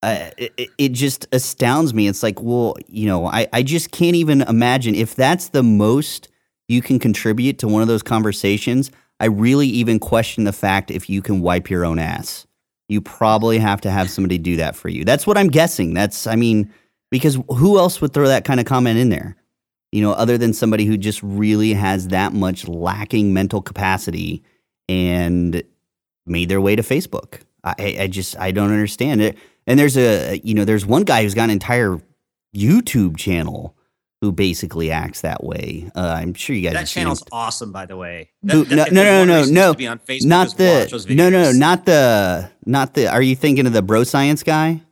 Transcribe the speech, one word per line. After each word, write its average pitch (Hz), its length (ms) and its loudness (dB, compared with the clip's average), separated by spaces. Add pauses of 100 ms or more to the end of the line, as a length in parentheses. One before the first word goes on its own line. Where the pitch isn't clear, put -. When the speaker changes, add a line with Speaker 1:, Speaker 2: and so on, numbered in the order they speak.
Speaker 1:
Uh, 85 340 -4
it, 120 180 -10
it, 123 120 -8 (100)
it 139 140 -4
just 131 400 -4
astounds 131 600 0
me. 107 140 0
It's 101 160 -4
like, 107 180 -4
well, 117 360 -2 (100)
you 107 220 -6
know, 87 180 0
I, - 260 -2
I 123 120 0
just 156 260 -4
can't 175 240 2
even 151 280 2
imagine 120 520 2
if 110 220 -4
that's 143 320 0
the 135 160 0
most 110 640 2 (400)
you 120 120 2
can 123 200 0
contribute 117 580 0
to - 80 -4
one 107 160 2
of 113 60 2
those 113 160 0
conversations. 110 880 0 (260)
I - 80 -2
really 117 400 2
even 117 320 0
question 113 460 -2
the 101 80 -2
fact 95 400 -2
if - 180 -10
you 98 100 -4
can 98 200 -2
wipe 87 280 -2
your 90 160 -2
own 82 140 -2
ass. 80 480 -8 (420)
You 104 120 -2
probably 113 580 2
have 101 220 0
to 101 100 -4
have 95 200 0
somebody 90 280 -2
do 85 200 -2
that 80 180 -4
for - 140 -10
you. 80 140 -8
That's 123 220 2
what 208 120 2
I'm 196 100 4
guessing. 139 460 0
That's, 101 340 -2
I 113 80 0
mean, 110 360 0 (380)
because 135 260 2 (120)
who 165 300 4
else 180 220 2
would 143 120 -2
throw 143 160 2
that 131 160 2
kind 131 160 2
of 113 60 -2
comment 123 320 0
in 127 100 2
there? 95 280 -4 (560)
You 104 100 0
know, 104 100 2
other 117 240 0
than 117 160 0
somebody 107 320 0
who 107 140 0
just 101 240 -6
really 107 500 0
has 98 360 -2
that 92 240 0
much 92 340 -2
lacking 98 640 -2
mental 95 300 -2
capacity 87 800 -4 (460)
and 87 720 0 (640)
made 85 220 -2
their 98 120 0
way 98 140 2
to 113 80 0
Facebook. - 600 -6 (200)
I, 90 160 -6
I, 101 220 -6
I 98 80 -2
just, 92 300 -8
I 95 120 -6
don't 101 220 0
understand 107 500 0
it. 104 160 -2 (300)
And 131 100 4
there's 143 180 4
a, 98 460 2
you 110 100 -4
know, 104 120 2
there's 107 200 0
one 123 200 2
guy 131 180 2
who's 101 120 -2
got 113 100 0
an 113 60 0
entire 104 500 0 (560)
YouTube 107 600 2
channel 78 600 -6 (440)
who 104 120 -2
basically 85 580 -4
acts 82 300 -6
that - 240 -6
way. - 500 -10
Uh, 87 240 -4
I'm 85 160 -8
sure - 220 -8
you 95 60 -4
guys 85 100 -2
Speaker 2:
That 82 80 -4
Speaker 1:
have 165 80 -8
seen 175 140 -6
Speaker 2:
channel's - 200 -4
Speaker 1:
him. - 80 -20
Speaker 2:
awesome, 117 420 -8
by 95 140 -14
the 92 100 -16
way. 87 340 -14 (200)
Speaker 1:
Who, 156 140 4
Speaker 2:
That, 139 120 0
that, - 0 -
Speaker 1:
no, 156 100 4
Speaker 2:
if - 60 -2
Speaker 1:
no, 190 120 6
Speaker 2:
there's - 80 -
Speaker 1:
no, 196 80 6
Speaker 2:
one 180 80 6
Speaker 1:
no, 170 100 6
Speaker 2:
reason 143 160 2
Speaker 1:
no. 180 180 6
Speaker 2:
to - 60 -2
be 127 80 -8
on 113 140 -8
Facebook 131 260 -8
Speaker 1:
Not 175 220 6
Speaker 2:
is - 60 -10
Speaker 1:
the, 180 260 4
Speaker 2:
watch 104 100 -2
those 110 180 -12
Speaker 1:
no, 156 220 4
no, 185 140 4
Speaker 2:
videos. 127 140 4
Speaker 1:
not 170 260 4
the, 104 640 2 (160)
not 131 280 -2
the, 127 180 2
are 123 100 2
you 131 140 2
thinking 139 320 2
of 117 60 0
the 107 80 2
bro 110 200 2
science 143 400 0
guy? 160 380 0 (120)